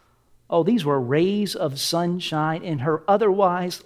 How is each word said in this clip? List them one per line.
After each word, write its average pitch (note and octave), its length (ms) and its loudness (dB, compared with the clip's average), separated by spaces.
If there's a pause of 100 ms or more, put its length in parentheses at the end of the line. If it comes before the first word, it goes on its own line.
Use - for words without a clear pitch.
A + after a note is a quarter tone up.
(500)
oh, E3+ 140 2
these G3 220 0
were C#3+ 160 0
rays F3+ 540 0
of C#3 240 -4
sunshine E3+ 840 -2
in D#3+ 160 -4
her D#3 280 -2
otherwise F#3+ 800 2